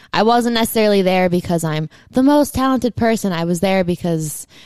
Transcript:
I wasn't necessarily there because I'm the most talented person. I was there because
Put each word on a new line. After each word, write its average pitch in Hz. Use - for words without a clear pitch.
I 175
wasn't 233
necessarily 220
there 185
because 175
I'm 156
the 254
most 294
talented 262
person. 226
I 165
was 170
there 190
because 170